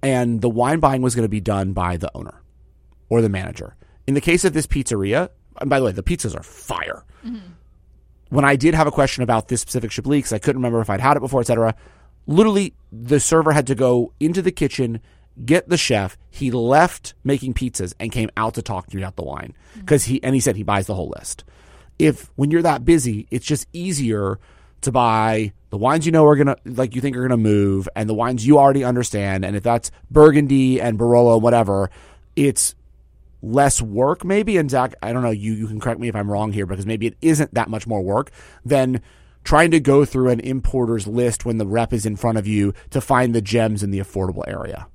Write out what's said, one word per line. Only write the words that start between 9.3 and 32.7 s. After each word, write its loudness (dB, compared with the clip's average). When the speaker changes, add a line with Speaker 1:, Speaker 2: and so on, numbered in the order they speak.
Speaker 1:
this -2
specific -6
Chablis, -2
I -4
couldn't -2
remember 0
if -4
I'd -2
had 2
it -2
before, -2
et -2
cetera. 2
Literally, 2
the 0
server 2
had 2
to 0
go 0
into -2
the 0
kitchen, -4
get 0
the 0
chef. -2
He -6
left 0
making -2
pizzas -6
and -6
came -4
out -2
to -8
talk -8
to -12
me -6
about -10
the -10
wine. -12
Speaker 2:
Mm-hmm. -16
Speaker 1:
'Cause 2
he, -2
and 0
he 4
said 0
he -8
buys 0
the -6
whole -8
list. -14
If, 0
when 0
you're 2
that 0
busy, 0
it's -6
just -4
easier -4
to -4
buy 2
the -8
wines 2
you 0
know 8
are 8
gonna, 2
like, -4
you -4
think -4
are -4
gonna 0
move, 2
and -4
the -2
wines -2
you 8
already 4
understand. -2
And -4
if -6
that's -2
Burgundy 6
and -2
Barolo, 6
whatever, 2
it's 0